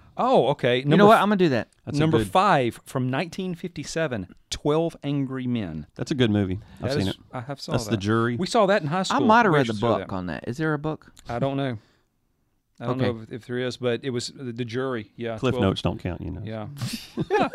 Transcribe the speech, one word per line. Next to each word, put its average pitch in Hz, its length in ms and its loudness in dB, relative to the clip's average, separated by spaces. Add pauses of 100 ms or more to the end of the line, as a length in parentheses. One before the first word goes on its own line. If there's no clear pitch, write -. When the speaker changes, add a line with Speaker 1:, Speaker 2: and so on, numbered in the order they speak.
(180)
Speaker 1:
Oh, 202 300 4
okay. 127 320 2
Speaker 2:
You 131 40 -4
Speaker 1:
Number 165 140 6
Speaker 2:
know 208 100 8
what? 220 100 10
Speaker 1:
f-, 160 60 2
Speaker 2:
I'm 196 60 2
gonna 208 80 4
do 180 120 4
that. 117 200 -2 (160)
Speaker 3:
That's 143 120 -6
a - 40 2
Speaker 1:
number 160 160 4
Speaker 3:
good 110 100 2
Speaker 1:
five 156 580 2
from 127 240 -2
nineteen 175 460 -4
fifty-seven, 147 720 -6 (220)
Twelve 156 540 -2
Angry 131 440 -4
Men. 90 380 -4 (100)
Speaker 3:
That's - 160 -4
a 160 40 -2
good 123 160 6
movie. 101 280 2 (220)
I've 117 80 -2
Speaker 1:
That - 100 -2
Speaker 3:
seen - 40 0
Speaker 1:
is, 95 60 0
Speaker 3:
it. - 60 -6 (160)
Speaker 1:
I 131 100 -10
have 135 200 -12
saw - 120 -12
Speaker 3:
That's 123 120 -2
The 104 60 -6
Speaker 1:
that. 117 60 2
Speaker 3:
Jury. 113 380 0
Speaker 1:
We 175 120 -4
saw 226 180 2
that 196 160 2
in 147 80 -4
high 185 140 -2
school. 262 200 0
Speaker 2:
I - 20 2
might 233 180 8
have 196 100 4
Speaker 1:
We 147 60 6
Speaker 2:
read 131 80 2
the 113 40 0
Speaker 1:
actually 107 80 -4
saw 113 200 2
Speaker 2:
book 92 100 -8
Speaker 1:
that. 98 60 -8
Speaker 2:
on 90 100 -4
that. 78 220 -6
Is 123 100 -6
there 160 160 -2
a 147 60 -2
book? 151 340 -8 (160)
Speaker 1:
I 120 100 -4
don't 139 180 -2 (1200)
Speaker 2:
Okay. 123 200 -4
Speaker 1:
know 117 220 -2
if, 110 80 -18
if 117 140 -12
there 123 140 -6
is, 127 180 -4
but 120 260 -2
it 135 60 -6
was 120 260 -4
The, 127 160 -10
The 120 140 -6
Jury. 120 500 -6
Yeah, 113 220 -8
Speaker 3:
Cliff 123 160 2
Speaker 1:
twelve. 123 160 0
Speaker 3:
Notes - 120 0
don't 87 180 -2
count, 90 220 -6
you 90 100 -8
know. 87 120 -8
Speaker 1:
Yeah. 139 1120 -4